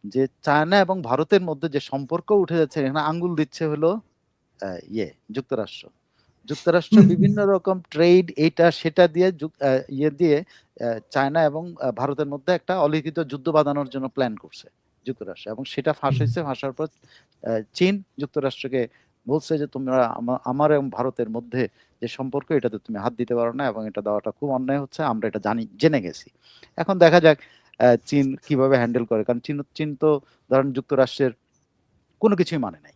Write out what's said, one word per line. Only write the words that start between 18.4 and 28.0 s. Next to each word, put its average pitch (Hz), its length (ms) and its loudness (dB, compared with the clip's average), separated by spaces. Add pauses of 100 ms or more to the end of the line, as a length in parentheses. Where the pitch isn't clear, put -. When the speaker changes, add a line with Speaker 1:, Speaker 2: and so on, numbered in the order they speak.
Speaker 1:
বলছে 151 300 -2
যে, 143 100 -4
"তোমরা 131 400 0
আমা-, 120 360 -4
আমার 143 280 0
এবং 139 180 2
ভারতের 123 400 -4
মধ্যে 120 380 -4 (340)
যে 120 60 -6
সম্পর্ক, 135 440 -6
এটাতে 117 260 0
তুমি 104 220 -10
হাত 117 140 -2
দিতে 120 220 -4
পারো 117 180 0
না 139 140 -4
এবং 110 200 -6
এটা 104 140 -8
দেওয়াটা 104 300 -4
খুব 147 180 -8
অন্যায় 135 320 -2
হচ্ছে, 147 220 -8
আমরা 113 240 -2
এটা 104 160 -6
জানি, 110 240 -4 (100)
জেনে 151 240 2
গেছি।" - 280 -12 (480)
এখন 180 220 -2
দেখা 170 200 10
যাক, 156 180 6 (420)
আহ, 120 160 6 (100)